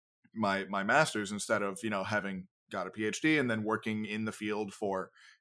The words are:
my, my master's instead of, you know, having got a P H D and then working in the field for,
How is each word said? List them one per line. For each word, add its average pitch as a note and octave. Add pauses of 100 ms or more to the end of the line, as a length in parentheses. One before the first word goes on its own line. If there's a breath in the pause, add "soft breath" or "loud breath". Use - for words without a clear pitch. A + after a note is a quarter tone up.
(340)
my, G2
my G2
master's A2
instead G#2
of, G2
you A2
know, G2+
having F#2+ (240)
got F#2
a F#2
P G#2+
H G#2
D D#3
and B2+
then G#2+
working G#2+
in G#2+
the G#2+
field G#2
for, F#2+ (300 soft breath)